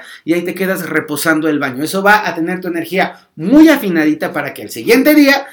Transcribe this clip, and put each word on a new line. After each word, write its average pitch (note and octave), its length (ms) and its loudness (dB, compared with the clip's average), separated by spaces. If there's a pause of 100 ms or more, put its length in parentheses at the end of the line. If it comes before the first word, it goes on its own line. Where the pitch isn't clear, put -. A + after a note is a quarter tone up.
(260)
y D#3 80 -2
ahí F3 80 0
te F3 140 -6
quedas F3+ 340 -4
reposando D#3 580 -2
el D3 120 0
baño. C3+ 240 -6
Eso F3+ 180 -4
va F#3+ 260 2
a E3 60 -4
tener F3 280 -4
tu F#3 60 -10
energía E3+ 680 -4
muy C4+ 340 6
afinadita E3+ 640 0
para C#3+ 220 -8
que A2+ 80 -14
al G#2+ 80 -14
siguiente B3 420 2
día C#4 400 4